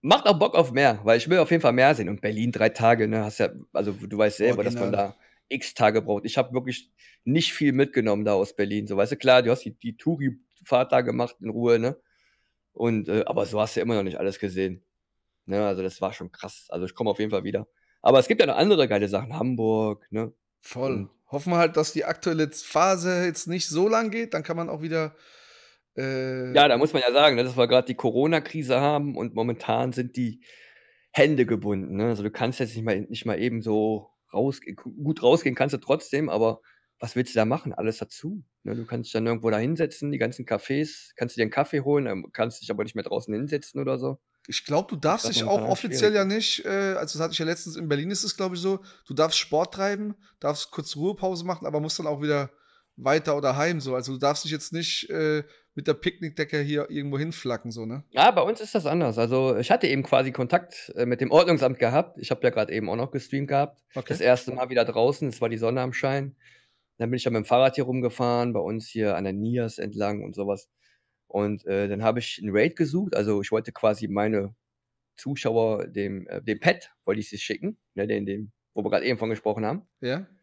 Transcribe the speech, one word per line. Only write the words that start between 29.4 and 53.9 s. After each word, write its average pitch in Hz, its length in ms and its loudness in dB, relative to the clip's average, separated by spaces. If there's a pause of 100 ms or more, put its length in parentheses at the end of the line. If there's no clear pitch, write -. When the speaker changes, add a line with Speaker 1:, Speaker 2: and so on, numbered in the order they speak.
Speaker 1:
sind 123 240 -6
die 120 260 -4 (680)
Hände 143 340 6
gebunden, 98 500 -2
ne? 107 120 0
Also, 104 140 -2
du 104 80 -2
kannst 127 300 -4
jetzt 113 140 -4
nicht 113 100 -6
mal, 104 160 0
nicht - 260 -10
mal 101 120 -2
eben 113 240 -2
so 107 480 -2 (220)
raus, 135 300 -2
gu-, - 300 -14 (100)
gut 151 200 -4
rausgehen 131 320 4
kannst 143 200 0
du 123 40 -6
trotzdem, 147 520 -2
aber 110 300 0 (400)
was 117 160 -8
willst 123 180 -2
du 117 40 2
da 110 60 4
machen? 131 300 -2
Alles 110 260 -4
hat 110 120 -10
zu, 180 320 -10 (180)
ne? 104 140 -6
Du 117 100 -8
kannst 120 220 -8
dich - 40 -16
dann 113 140 0
irgendwo 113 240 0
da 107 80 2
hinsetzen, 147 520 -2
die 143 80 -4
ganzen 120 280 -4
Cafés, 139 720 -4
kannst 123 200 -6
du 117 40 -4
dir 113 40 4
einen 107 60 -2
Kaffee 147 320 0
holen, 143 240 2
ähm, 95 260 -6
kannst 117 300 -4
dich - 80 -12
aber 107 140 -4
nicht 113 100 -10
mehr 110 100 -6
draußen 107 300 -6
hinsetzen 139 460 -6
oder 131 180 -2
so. 135 200 -6 (280)
Speaker 2:
Ich - 180 -8
glaub, 165 240 -2
du 185 80 -8
Speaker 1:
Ist 139 40 -10
Speaker 2:
darfst 175 240 0
Speaker 1:
grad - 100 -2
Speaker 2:
dich - 20 2
Speaker 1:
momentan 208 280 0
Speaker 2:
auch - 40 -2
offiziell 196 460 0
Speaker 1:
schwierig. - 0 -
Speaker 2:
ja 202 100 4
nicht, 214 400 -2
äh, - 40 -6 (260)
also 151 240 -6
das 156 60 -2
hatte 165 80 -4
ich 165 60 -6
ja 165 60 -2
letztens, 165 320 -6
in 160 120 -8
Berlin 147 220 -2
ist 202 140 -4
es, 202 120 -6
glaub 185 180 -4
ich, 175 60 -8
so, 190 200 -2 (260)
du - 60 -12
darfst 156 260 2
Sport 165 360 -2
treiben, 202 400 -4 (260)
darfst 143 300 -4
kurz - 260 -10
Ruhepause 185 480 -4
machen, 175 220 -6
aber 147 140 -4
musst 156 180 -6
dann 156 80 -6
auch 147 160 -4
wieder 143 280 -2 (460)
weiter 147 400 2
oder 139 200 0
heim 160 240 0
so. 131 140 -4